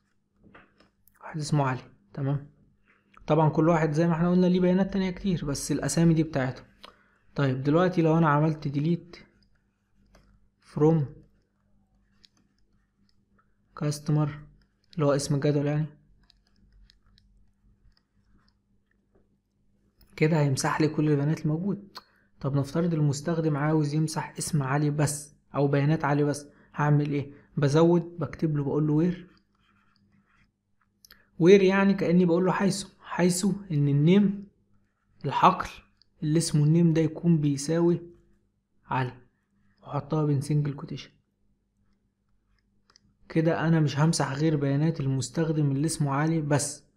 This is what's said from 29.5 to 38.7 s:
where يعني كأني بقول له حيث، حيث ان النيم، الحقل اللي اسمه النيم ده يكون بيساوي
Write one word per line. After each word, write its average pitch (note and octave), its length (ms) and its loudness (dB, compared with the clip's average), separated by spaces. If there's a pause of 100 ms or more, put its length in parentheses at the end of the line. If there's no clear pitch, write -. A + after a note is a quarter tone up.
where F#3+ 200 8
يعني G3 320 2
كأني F3 300 2
بقول E3+ 200 2
له F3+ 80 0
حيث، - 340 -2 (140)
حيث F3+ 440 -2
ان D3 440 -2
النيم، E3+ 600 2 (760)
الحقل E3 440 2 (540)
اللي D#3 160 0
اسمه D#3 260 0
النيم E3 280 4
ده D#3 80 0
يكون D#3+ 400 0
بيساوي E3 600 0 (840)